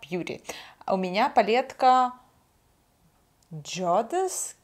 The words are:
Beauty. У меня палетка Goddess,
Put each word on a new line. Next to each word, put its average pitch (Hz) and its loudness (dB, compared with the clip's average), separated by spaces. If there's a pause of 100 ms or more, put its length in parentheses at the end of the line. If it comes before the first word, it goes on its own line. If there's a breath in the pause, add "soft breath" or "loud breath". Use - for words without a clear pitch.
Beauty. 165 -8 (460 loud breath)
У 190 0
меня 190 0
палетка 254 2 (1400)
Goddess, 190 -2